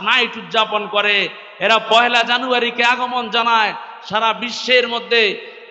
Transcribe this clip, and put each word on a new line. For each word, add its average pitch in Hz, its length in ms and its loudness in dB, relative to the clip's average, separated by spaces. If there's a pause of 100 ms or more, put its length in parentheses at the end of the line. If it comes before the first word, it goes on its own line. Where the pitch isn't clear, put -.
নাইট 233 340 0
উদযাপন 214 500 -2
করে, 202 300 0 (440)
এরা 214 160 4 (120)
পয়লা 240 340 4
জানুয়ারিকে 240 600 0
আগমন 247 460 0
জানায়। 226 420 2 (340)
সারা 220 260 0
বিশ্বের 240 560 0
মধ্যে 233 340 0 (480)